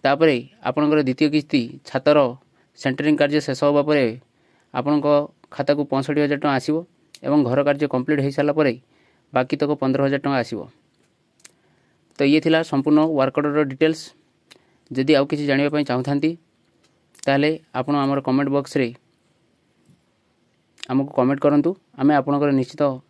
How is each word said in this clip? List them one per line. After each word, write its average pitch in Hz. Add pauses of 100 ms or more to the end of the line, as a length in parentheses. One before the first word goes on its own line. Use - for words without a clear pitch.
ତାପରେ 143 (280)
ଆପଣଙ୍କର 151
ଦ୍ୱିତୀୟ 131
କିସ୍ତି 147 (240)
ଛାତର 147 (600)
ସେଣ୍ଟରିଂ 143
କାର୍ଯ୍ୟ 147
ଶେଷ 135
ହେବା 147
ପରେ 147 (720)
ଆପଣଙ୍କ 143 (440)
ଖାତାକୁ 143
ପଞ୍ଚଷଠି 143
ହଜାର 143
ଟଙ୍କା 147
ଆସିବ 143 (460)
ଏବଂ 139
ଘର 123
କାର୍ଯ୍ୟ 143
କମ୍ପ୍ଲିଟ୍ 147
ହେଇସାରିଲା 143
ପରେ 147 (600)
ବାକିତକ 139
ପନ୍ଦର 135
ହଜାର 139
ଟଙ୍କା 139
ଆସିବ। 113 (1600)
ତ -
ଇଏ 147
ଥିଲା 160
ସମ୍ପୂର୍ଣ୍ଣ 151
ୱାର୍କ 139
ଅର୍ଡରର 147
ଡିଟେଲ୍ସ। 156 (880)
ଯଦି 135
ଆଉ 139
କିଛି 147
ଜାଣିବା 143
ପାଇଁ 147
ଚାହୁଁଥାନ୍ତି, 143 (880)
ତାହେଲେ 139 (240)
ଆପଣ 131
ଆମର 139
କମେଣ୍ଟ 135
ବକ୍ସରେ 139 (1900)
ଆମକୁ 139
କମେଣ୍ଟ 135
କରନ୍ତୁ, 147 (240)
ଆମେ 139
ଆପଣଙ୍କର 143
ନିଶ୍ଚିତ 135 (280)